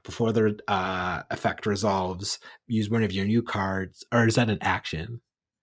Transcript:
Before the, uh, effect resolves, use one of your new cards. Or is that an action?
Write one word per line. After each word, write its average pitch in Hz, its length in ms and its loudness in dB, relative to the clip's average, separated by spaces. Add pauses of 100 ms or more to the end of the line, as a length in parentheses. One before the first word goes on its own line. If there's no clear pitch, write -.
Before 113 280 -2
the, 107 360 4
uh, 92 640 -2
effect - 340 -2
resolves, 95 720 0 (300)
use 110 220 0
one 113 140 2
of 98 80 0
your 98 140 0
new 113 160 4
cards. 95 720 -4
Or 117 160 6
is 113 80 4
that 117 160 4
an 95 100 -2
action? 101 580 -4 (440)